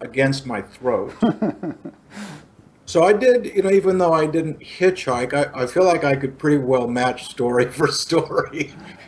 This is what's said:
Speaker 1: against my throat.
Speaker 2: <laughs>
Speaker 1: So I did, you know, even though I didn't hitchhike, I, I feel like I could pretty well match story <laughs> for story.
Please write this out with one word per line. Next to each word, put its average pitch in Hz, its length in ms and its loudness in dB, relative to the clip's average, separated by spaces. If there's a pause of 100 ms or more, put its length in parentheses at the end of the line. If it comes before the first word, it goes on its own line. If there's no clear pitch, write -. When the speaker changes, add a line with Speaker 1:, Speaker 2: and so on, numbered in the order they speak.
Speaker 1:
against 135 460 -2
my 113 140 -6
throat. 117 640 -4
Speaker 2:
<laughs> - 20 4 (1600)
Speaker 1:
So 165 200 2
I 202 80 6
did, 247 320 4 (100)
you 196 80 2
know, 196 80 0
even 190 280 4
though 170 160 4
I 156 100 2
didn't 156 360 -2
hitchhike, 135 760 -2
I, 139 300 -2
I - 20 0
feel 175 180 2
like 170 200 2
I 139 120 2
could 135 220 -6
pretty 147 180 2
well 127 320 2
match 123 400 -2
story 123 380 0
<laughs> - 40 -10
for - 180 0
story. - 840 -2 (360)